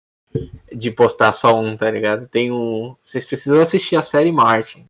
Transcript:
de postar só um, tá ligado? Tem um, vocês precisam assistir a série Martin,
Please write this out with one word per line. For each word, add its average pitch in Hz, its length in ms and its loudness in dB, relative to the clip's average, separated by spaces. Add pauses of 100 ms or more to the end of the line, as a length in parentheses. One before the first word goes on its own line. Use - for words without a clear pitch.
(720)
de 117 200 -8
postar 110 420 2
só 113 260 2
um, 110 160 -4
tá 110 140 -2
ligado? 107 380 -2
Tem 120 240 -2
um, 117 500 -6
vocês - 240 -8
precisam 143 360 2
assistir 170 340 0
a 156 80 0
série 156 280 2
Martin, 113 580 0